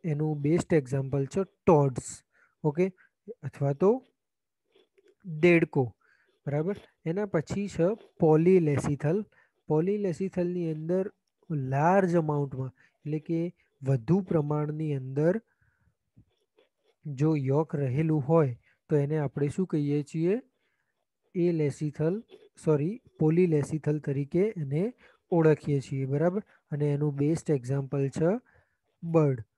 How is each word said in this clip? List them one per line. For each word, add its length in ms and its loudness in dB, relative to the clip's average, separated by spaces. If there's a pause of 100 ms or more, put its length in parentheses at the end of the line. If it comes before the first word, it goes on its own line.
એનું 380 -4
best 320 0
example 520 0
છે 180 -4
ટોડ્સ. 800 2 (400)
ઓકે, 280 0 (520)
અથવા 300 -4
તો 320 2 (1200)
દેડકો, 720 2 (520)
બરાબર. 300 -4 (280)
એના 200 -2
પછી 420 -4
છે 160 -2 (400)
polylecithal. 1000 4 (440)
પોલિલેસિથલની 1040 -2
અંદર 400 -4 (400)
લાર્જ 640 2
અમાઉન્ટમાં, 580 -2 (220)
એટલે 240 -6
કે 360 -6 (280)
વધુ 380 0
પ્રમાણની 760 -2
અંદર 460 -2 (1600)
જો 300 0
યોક 400 0
રહેલું 460 0
હોય 380 2 (300)
તો 60 0
એને 220 0
આપણે 300 -2
શું 200 -4
કહીએ 360 -2
છીએ? 380 -2 (960)
એલેસિથલ, 880 -2 (420)
sorry, 360 0 (180)
પોલીલેસિથલ 800 2
તરીકે 580 -2
એને 360 -4 (380)
ઓળખીએ 480 2
છીએ, 260 -6
બરાબર? 380 0 (280)
અને 140 -2
એનું 300 -2
best 360 -2
example 580 -2
છે 300 0 (640)
બર્ડ. 420 0 (120)